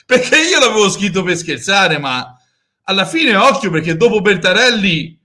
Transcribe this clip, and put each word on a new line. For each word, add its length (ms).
Perché 320
io 220
l'avevo 300
scritto 320
per 140
scherzare, 640
ma 380
alla 220
fine 280
occhio, 360
perché 260
dopo 240
Bertarelli 1040